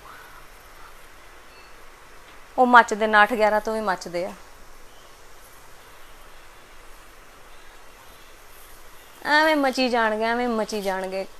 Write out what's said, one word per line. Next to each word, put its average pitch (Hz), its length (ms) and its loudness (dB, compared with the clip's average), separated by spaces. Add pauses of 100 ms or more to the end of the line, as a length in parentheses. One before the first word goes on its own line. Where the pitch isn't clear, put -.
(2500)
ਉਹ 254 80 8
ਮੱਚਦੇ, 226 420 8
ਨਾਠ 214 260 6
ਗਿਆਰਾਂ 214 280 4
ਤੋਂ 220 120 -4
ਵੀ 220 80 -2
ਮੱਚਦੇ 180 440 -2
ਆ। 208 80 -8 (4000)
ਐਵੇਂ 311 300 6
ਮਚੀ 262 340 4
ਜਾਣਗੇ, 220 340 2
ਐਵੇਂ 240 240 2
ਮਚੀ 214 340 0
ਜਾਣਗੇ, 190 440 -2 (140)